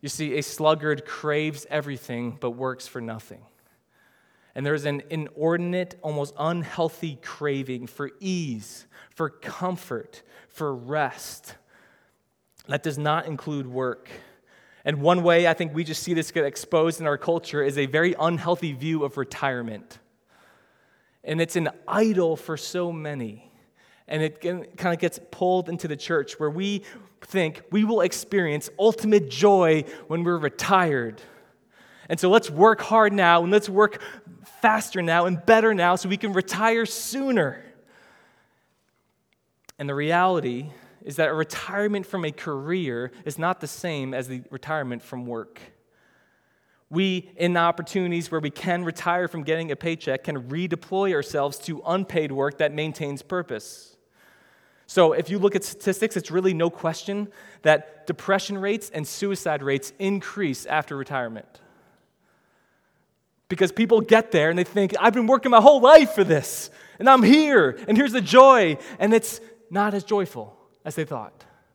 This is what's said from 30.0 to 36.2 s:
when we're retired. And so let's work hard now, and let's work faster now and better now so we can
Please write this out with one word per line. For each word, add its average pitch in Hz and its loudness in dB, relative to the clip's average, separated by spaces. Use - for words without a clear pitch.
when 170 -4
we're 170 0
retired. 147 0
And 165 -4
so 185 2
let's 208 4
work 208 6
hard 214 4
now, 170 4
and 175 0
let's 208 2
work 208 2
faster 214 0
now 170 2
and 180 -2
better 220 6
now 175 2
so 185 -8
we 196 -2
can 202 -4